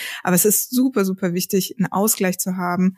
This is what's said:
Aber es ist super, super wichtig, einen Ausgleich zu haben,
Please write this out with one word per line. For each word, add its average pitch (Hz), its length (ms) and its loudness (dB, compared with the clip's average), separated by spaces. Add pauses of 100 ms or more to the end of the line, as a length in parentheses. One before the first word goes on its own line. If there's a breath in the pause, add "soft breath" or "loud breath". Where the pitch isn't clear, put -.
(220 loud breath)
Aber 185 140 2
es 170 80 4
ist - 260 0
super, 254 340 2
super 190 300 -2
wichtig, 190 420 -2
einen - 140 -2
Ausgleich 190 480 0
zu 185 180 -4
haben, 180 420 0